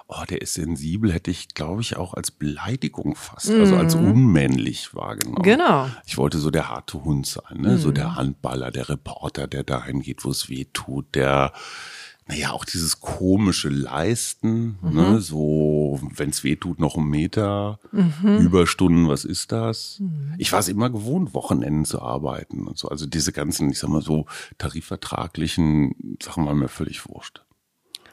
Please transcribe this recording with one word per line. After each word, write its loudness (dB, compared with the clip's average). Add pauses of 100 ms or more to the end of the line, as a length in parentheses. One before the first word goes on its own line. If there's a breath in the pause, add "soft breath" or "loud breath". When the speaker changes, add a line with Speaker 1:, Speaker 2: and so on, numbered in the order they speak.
Speaker 1:
„Oh, -12
der -4
ist -8
sensibel“, 0
hätte -2
ich, -10
glaub -4
ich, -4
auch -8
als -6
Beleidigung -4
fast, -6
also 6
als 4
Speaker 2:
Mhm. 6
Speaker 1:
unmännlich 4
wahrgenommen. -4
Speaker 2:
Genau. 4 (180)
Speaker 1:
Ich -8
wollte 0
so 0
der 0
harte -10
Hund 0
sein, -10
ne? 4
So 0
Speaker 2:
Mhm. 4
Speaker 1:
der -2
Handballer, -4
der -6
Reporter, -6
der -6
dahin -4
geht, -10
wo's -4
weh -8
tut, -6
der, 2 (760 loud breath)
naja, -4
auch -10
dieses -4
komische 2
Leisten, -2
Speaker 2:
Mhm. 0
Speaker 1:
ne? 6
So, 2 (160)
wenn's -4
weh 0
tut, -6
noch 2
einen 0
Meter, 0 (140)
Speaker 2:
Mhm. 4
Speaker 1:
Überstunden, 6
was 0
ist -6
das? -4
Speaker 2:
Mhm. -4
Speaker 1:
Ich -2
war's 0
immer 0
gewohnt, -2
Wochenenden 0
zu -4
arbeiten -6
und -10
so. -8
Also -6
diese -2
ganzen, 0
ich -2
sag -2
mal 2
so, 0 (340 loud breath)
tarifvertraglichen -2
Sachen -4
waren 0
mir 0
völlig -8
wurscht. -20 (720 soft breath)